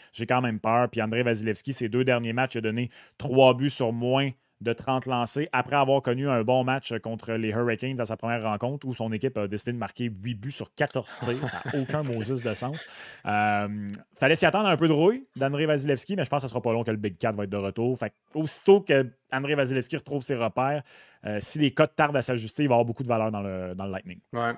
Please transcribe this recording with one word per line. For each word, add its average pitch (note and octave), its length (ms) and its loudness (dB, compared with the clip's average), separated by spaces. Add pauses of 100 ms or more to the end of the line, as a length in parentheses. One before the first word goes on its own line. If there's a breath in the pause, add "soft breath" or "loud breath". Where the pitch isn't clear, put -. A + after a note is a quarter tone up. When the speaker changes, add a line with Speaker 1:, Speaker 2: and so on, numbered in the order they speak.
(140)
Speaker 1:
j'ai A2+ 120 -6
quand B2+ 160 2
même A2+ 180 -2
peur. A#2 300 2
Puis A2+ 120 -4
Andrei A2 220 0
Vasilevskiy, A2+ 500 -2
ses A#2 160 -2
deux B2 160 2
derniers A#2 280 2
matchs, B2+ 220 -2
il A#2 40 -4
a - 20 -2
donné A2+ 280 -2 (280 loud breath)
trois C3 380 6
buts C3+ 140 0
sur A#2 220 0
moins B2+ 380 0 (320)
de A#2 100 -2
trente C3 360 -2
lancés B2+ 440 -2
après C3 240 0
avoir C3+ 260 4
connu C3 280 -2
un B2 140 2
bon B2+ 200 2
match B2+ 360 -2
contre A2+ 340 -8
les A2+ 160 -2
Hurricanes A#2+ 500 -2
à A#2 60 -2
sa A2+ 100 -4
première A#2 280 -4
rencontre A#2+ 440 -4
où B2+ 60 -4
son A2+ 180 -4
équipe B2+ 260 -4
a G#2 100 -2
décidé G#2+ 260 -6
de A#2+ 40 -8
marquer A2+ 280 -6
huit A2 300 -8
buts A2+ 160 -10
sur - 220 -8
quatorze - 460 -4
tirs. B2 260 -4
Ça F2+ 200 -6
n'a C3+ 160 -2
Speaker 2:
<laughs> - 0 -
Speaker 1:
aucun D3 220 -4
Moses A#2+ 380 -4
de A#2 120 -2
sens. C3+ 320 -6 (400 loud breath)
Euh, G#2 640 0 (260)
fallait D3 200 4
s'y D#3+ 100 4
attendre F#3+ 240 4
un D#3+ 80 4
peu D#3+ 100 4
de D#3+ 60 4
rouille G#3 320 4 (100)
d'Andrei C#3 300 0
Vasilevskiy, D3 500 0
mais F3 80 0
je - 60 -4
pense C#3+ 140 0
que C3 40 -6
ce A2+ 40 -12
sera A#2 100 -4
pas A#2 100 0
long A2+ 140 0
que A2+ 60 0
le A2 60 -2
Big G#2 200 -4
Cat A#2 160 0
va G2+ 100 -4
être G2 60 -6
de G2+ 80 -4
retour. A2+ 400 -2
Fait G#2+ 140 -6
que - 260 -14
aussitôt F3 420 6
que C3+ 320 2 (220)
Andrei C#3 220 -2
Vasilevskiy C3+ 420 0
retrouve C#3+ 240 -6
ses C3 140 -2
repères, B2+ 480 0 (420 loud breath)
euh, G#2 140 -4
si - 180 0
les C#3+ 140 2
cotes D#3 240 2
tardent D3 220 2
à B2+ 40 2
s'ajuster, A#2+ 420 -4
il C#3 60 2
va A#2+ 60 6
avoir A#2 100 6
beaucoup A#2 160 -4
de B2+ 60 -6
valeur A2+ 240 0
dans G#2 100 -4
le, F#2 320 -6
dans F#2+ 120 -8
le G2 60 -6
Lightning. F#2 280 -10 (140)
Speaker 2:
Ouais, A#2 240 -2